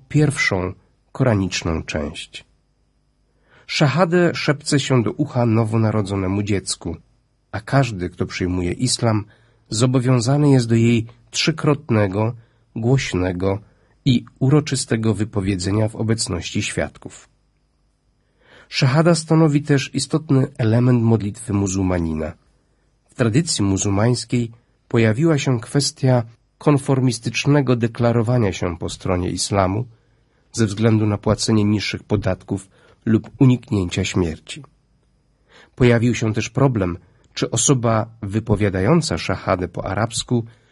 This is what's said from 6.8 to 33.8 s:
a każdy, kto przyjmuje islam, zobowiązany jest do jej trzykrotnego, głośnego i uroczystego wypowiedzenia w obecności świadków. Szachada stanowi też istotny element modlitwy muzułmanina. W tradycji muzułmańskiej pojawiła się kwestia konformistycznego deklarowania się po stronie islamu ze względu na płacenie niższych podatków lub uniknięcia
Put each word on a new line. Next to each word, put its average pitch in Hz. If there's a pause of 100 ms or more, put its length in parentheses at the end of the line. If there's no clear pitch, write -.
a 101
każdy, 110
kto -
przyjmuje 90
islam, 110 (440)
zobowiązany 127
jest 131
do 113
jej 113 (260)
trzykrotnego, 117 (420)
głośnego 98 (460)
i 120 (140)
uroczystego 131
wypowiedzenia 101
w -
obecności 107
świadków. - (1400)
Szachada 160
stanowi 160
też 139
istotny 135 (100)
element 120
modlitwy 104
muzułmanina. 90 (760)
W -
tradycji 117
muzułmańskiej 110 (360)
pojawiła 123
się 131
kwestia 131 (340)
konformistycznego 131
deklarowania 117
się 85
po 87
stronie 90
islamu 95 (640)
ze 117
względu 107
na 104
płacenie 107
niższych 104
podatków 95 (360)
lub 110 (100)
uniknięcia 120